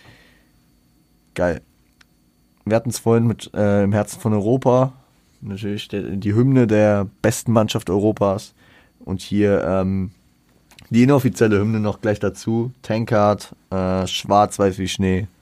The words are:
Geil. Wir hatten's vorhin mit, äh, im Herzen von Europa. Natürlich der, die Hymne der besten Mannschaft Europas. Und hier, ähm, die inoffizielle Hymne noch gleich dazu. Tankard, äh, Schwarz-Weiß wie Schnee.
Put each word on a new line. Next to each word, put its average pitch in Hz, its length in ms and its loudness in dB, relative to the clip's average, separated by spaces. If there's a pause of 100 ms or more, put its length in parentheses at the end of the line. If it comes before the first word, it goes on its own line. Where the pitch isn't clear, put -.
(1300)
Geil. 87 280 -2 (1040)
Wir 107 100 0
hatten's 113 240 -2
vorhin 117 280 2
mit, - 260 -6
äh, 101 300 2
im 98 100 0
Herzen 104 260 -2
von 107 140 -2
Europa. 127 600 0 (480)
Natürlich 101 480 -8
der, 101 120 -6
die 92 320 -4
Hymne 127 320 4
der 104 420 2 (140)
besten - 300 -2
Mannschaft 110 380 0
Europas. 101 640 0 (460)
Und - 220 -8
hier, 101 420 0
ähm, 95 480 -2 (760)
die 117 140 4
inoffizielle 123 560 2
Hymne 110 200 0
noch 104 220 -4
gleich 104 180 0
dazu. 113 520 -4 (100)
Tankard, 107 720 0 (140)
äh, 92 380 -2
Schwarz-Weiß 101 720 0
wie 95 100 -4
Schnee. 92 400 -2 (140)